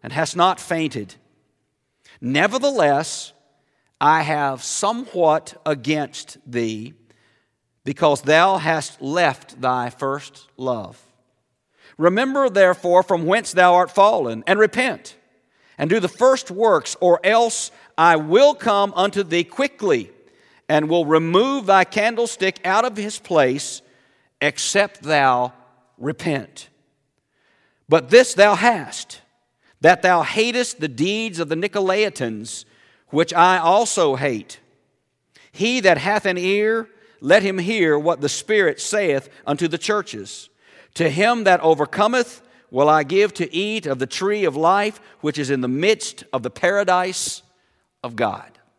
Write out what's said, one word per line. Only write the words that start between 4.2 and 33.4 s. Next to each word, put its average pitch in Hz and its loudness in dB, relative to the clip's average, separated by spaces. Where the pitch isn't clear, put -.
have 143 -4
somewhat 202 -2
against 147 -6
thee, 117 -8
because 143 0
thou 170 4
hast 156 -4
left 143 -4
thy 127 -2
first 139 -10
love. 117 -8
Remember, 254 0
therefore, 185 4
from 170 -2
whence 196 -2
thou 180 6
art 180 2
fallen, 175 2
and 196 2
repent, 226 -2
and 147 -4
do 214 2
the 180 -2
first 254 2
works, 196 0
or 175 4
else 226 0
I 165 6
will 208 4
come 202 0
unto 196 -2
thee 175 -2
quickly, 170 -2
and 151 0
will 170 0
remove 180 0
thy 190 4
candlestick 214 -4
out 202 0
of 233 -6
his 208 -10
place, 143 -2
except 190 -2
thou 135 2
repent. 143 -8
But 143 2
this 240 6
thou 202 6
hast, 185 -2
that 175 4
thou 180 4
hatest 233 -4
the 156 -6
deeds 180 -4
of 160 -6
the 160 -2
Nicolaitans, 185 -4
which 165 -2
I 180 4